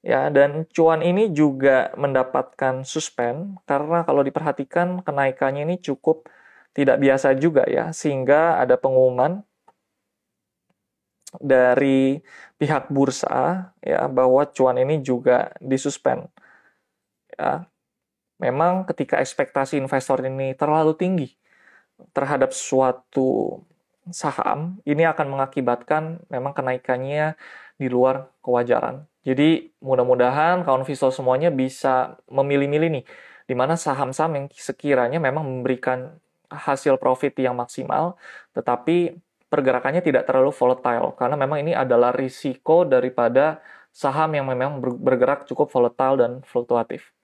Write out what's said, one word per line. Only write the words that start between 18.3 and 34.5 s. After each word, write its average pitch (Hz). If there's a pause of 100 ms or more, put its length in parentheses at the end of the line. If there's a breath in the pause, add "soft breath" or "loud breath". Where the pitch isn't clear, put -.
Memang 175
ketika -
ekspektasi 135
investor 135
ini 131
terlalu 156
tinggi 180 (880 soft breath)
terhadap 135
suatu 131 (480)
saham, 170
ini 147
akan 143
mengakibatkan 139
memang 135
kenaikannya 135 (400 loud breath)
di 135
luar 131
kewajaran. 123 (160)
Jadi 147 (160)
mudah-mudahan 131
kawan 131
Viso 131
semuanya 135
bisa 131
memilih-milih 143
nih, 143 (400 loud breath)
di 131
mana 135
saham-saham 139
yang 139
sekiranya 139